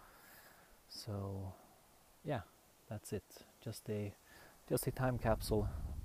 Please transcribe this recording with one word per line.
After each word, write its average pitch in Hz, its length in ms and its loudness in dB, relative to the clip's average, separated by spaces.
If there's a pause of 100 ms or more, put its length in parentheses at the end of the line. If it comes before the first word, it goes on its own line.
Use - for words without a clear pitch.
(880)
So, 98 680 -4 (680)
yeah, 143 180 -2 (500)
that's 110 240 -6
it. 98 100 -2 (380)
Just - 260 -8
a, 104 260 0 (540)
just - 180 4
a 131 40 2
time 127 260 4
capsule 107 520 4 (360)